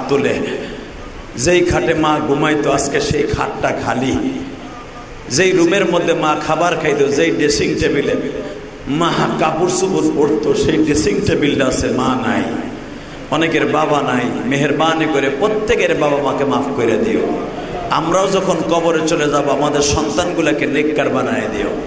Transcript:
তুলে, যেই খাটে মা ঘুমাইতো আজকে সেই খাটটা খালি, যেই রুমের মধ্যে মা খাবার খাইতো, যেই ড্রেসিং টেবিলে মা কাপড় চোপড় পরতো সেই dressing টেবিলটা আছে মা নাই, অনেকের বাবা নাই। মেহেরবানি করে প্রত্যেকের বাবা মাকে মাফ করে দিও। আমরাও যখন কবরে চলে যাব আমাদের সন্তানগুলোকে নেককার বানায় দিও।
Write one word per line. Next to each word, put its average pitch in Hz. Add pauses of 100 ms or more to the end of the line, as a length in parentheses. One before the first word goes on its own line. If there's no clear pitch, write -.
তুলে, 131 (1000)
যেই 170
খাটে 160
মা 156
ঘুমাইতো 147
আজকে 139
সেই 147
খাটটা 139 (100)
খালি, 123 (1160)
যেই 180
রুমের 185
মধ্যে 170
মা 156 (120)
খাবার 165
খাইতো, 147
যেই 165
ড্রেসিং 147
টেবিলে 143 (760)
মা 160 (280)
কাপড় 165
চোপড় 185
পরতো 143
সেই 151
dressing 147
টেবিলটা 143
আছে 123
মা 127 (120)
নাই, 101 (880)
অনেকের 156
বাবা 151
নাই। 123 (220)
মেহেরবানি 151
করে 139 (100)
প্রত্যেকের 214
বাবা 147
মাকে 131
মাফ 127 (100)
করে 110
দিও। - (680)
আমরাও 170
যখন 180 (120)
কবরে 160
চলে 147
যাব 143
আমাদের 143
সন্তানগুলোকে 156
নেককার 147
বানায় 113
দিও। 101 (160)